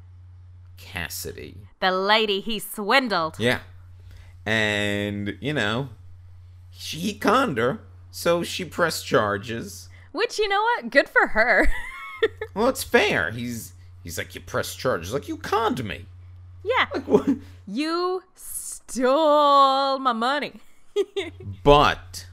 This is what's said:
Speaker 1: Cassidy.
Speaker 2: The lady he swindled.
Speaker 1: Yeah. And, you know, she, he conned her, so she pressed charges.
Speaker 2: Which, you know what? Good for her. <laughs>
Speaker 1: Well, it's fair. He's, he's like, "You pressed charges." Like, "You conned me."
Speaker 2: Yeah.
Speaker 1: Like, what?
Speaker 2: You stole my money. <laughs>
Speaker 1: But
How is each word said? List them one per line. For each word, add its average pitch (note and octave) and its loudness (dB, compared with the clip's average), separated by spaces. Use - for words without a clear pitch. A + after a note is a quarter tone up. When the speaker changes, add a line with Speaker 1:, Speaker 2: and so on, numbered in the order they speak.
Speaker 1:
Cassidy. - -10
Speaker 2:
The F#3+ 2
lady G3+ 2
he A3 -6
swindled. G#3 0
Speaker 1:
Yeah. A2+ 2
And, G#2 0
you C#3 -4
know, A#2+ -2
she, - -12
he G#3 -4
conned G#3 2
her, B2 0
so E3+ 0
she - -6
pressed D#3+ -2
charges. A2 0
Speaker 2:
Which, G#4+ -4
you G#4 0
know G4 2
what? A4 -2
Good D4 4
for A4 4
her. A3 4
<laughs> - -2
Speaker 1:
Well, G3 2
it's C4 0
fair. F3+ 2
He's, A#2+ -8
he's F2 -10
like, F2+ -10
"You - -12
pressed - -6
charges." G2 -2
Like, D3 -4
"You D#4 -8
conned G4 -2
me." E2 -8
Speaker 2:
Yeah. A#4 2
Speaker 1:
Like, D#4 -6
what? C#4 4
Speaker 2:
You E4+ -4
stole C#4 2
my C4 2
money. A#3 -2
<laughs> F#4+ -2
Speaker 1:
But C#3+ 4